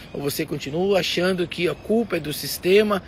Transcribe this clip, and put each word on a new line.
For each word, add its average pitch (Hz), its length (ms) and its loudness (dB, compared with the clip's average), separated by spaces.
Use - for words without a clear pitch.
ou 135 80 -6
você 143 240 -2
continua 175 540 0
achando 180 460 0
que 175 220 -2
a 143 60 0
culpa 214 420 0
é 165 40 -2
do 147 120 -6
sistema, 196 760 2